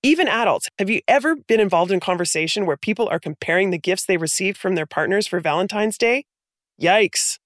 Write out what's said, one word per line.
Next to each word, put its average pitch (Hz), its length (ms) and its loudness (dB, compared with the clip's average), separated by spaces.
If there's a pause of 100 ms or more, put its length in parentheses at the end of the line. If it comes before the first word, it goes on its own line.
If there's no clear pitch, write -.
Even 311 260 2
adults, 220 400 0 (100)
have 196 120 -2
you 226 180 0
ever 277 260 4
been 226 260 0
involved 180 300 2
in 190 80 0
conversation 175 680 -2
where 147 100 0
people 220 320 -2
are 170 120 -2
comparing 175 500 -2
the 175 80 -2
gifts 180 260 -2
they 180 140 2
received 175 400 -2
from 190 160 -2
their 156 120 -2
partners 190 400 0
for 180 140 -4
Valentine's 196 560 -2
Day? 240 300 0 (560)
Yikes. 190 640 2